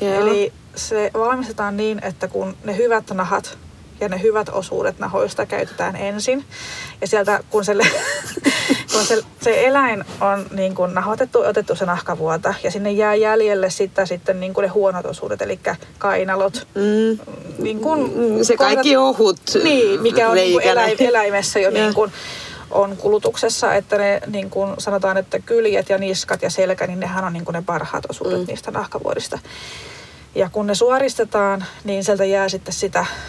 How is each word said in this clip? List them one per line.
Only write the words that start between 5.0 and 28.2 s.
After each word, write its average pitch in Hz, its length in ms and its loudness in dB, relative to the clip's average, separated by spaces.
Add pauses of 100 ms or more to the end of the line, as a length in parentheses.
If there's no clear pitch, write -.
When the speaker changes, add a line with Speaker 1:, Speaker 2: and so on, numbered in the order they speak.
Speaker 2:
käytetään - 500 -4
ensin. 214 480 -2 (560)
Ja 185 60 -4
sieltä, 202 340 2 (100)
kun 208 140 2
se 202 140 2
le-, - 60 4 (600)
<laughs> - 480 0
kun 214 120 2
se, 220 180 2 (200)
se 226 240 4
eläin 254 380 2 (160)
on 196 300 0
niin 190 240 -2
kuin 180 200 -2
nahoitettu, 214 460 0
otettu 208 340 0
se 190 120 -4
nahkavuota, 170 760 -2
ja - 80 -2
sinne 202 220 -2
jää 208 220 2
jäljelle 214 560 2
sitä 190 360 0
sitten 180 340 -2
niin 190 140 -6
kuin 202 80 0
ne 196 60 2
huonot 190 380 0
osuudet, 196 360 -6
elikkä 190 340 -4 (220)
kainalot. 190 760 0
Speaker 1:
Mm. 214 440 2 (400)
Speaker 2:
Niin 214 220 -4
kuin 302 200 2
Speaker 1:
Mm, 226 440 2
se 233 120 4
Speaker 2:
kohdat 269 180 4
Speaker 1:
kaikki 269 220 6
ohut 262 440 4 (240)
Speaker 2:
Niin, 240 380 4
mikä 226 260 4
on 226 80 4
niin 185 160 4
kuin 170 120 4
Speaker 1:
reikäinen. 226 340 4
Speaker 2:
eläi-, 254 100 6
eläimessä 208 520 2
jo 190 100 4
Speaker 1:
Joo. 214 120 2
Speaker 2:
niin 214 120 2
kuin 208 180 2 (580)
on 196 260 0
kulutuksessa, 214 800 0
että 202 240 0
ne 202 280 2
niin 196 240 -6
kuin 196 280 -2
sanotaan, 196 380 0
että 190 220 -2
kyljet 208 500 2
ja 190 100 2
niskat 190 440 -4
ja 175 80 -2
selkä, 185 360 0
niin 180 140 -6
nehän 185 240 -4
on 180 80 -4
niin 170 120 -8
kuin 170 80 -8
ne 170 140 -4
parhaat - 420 -4
osuudet 185 320 -2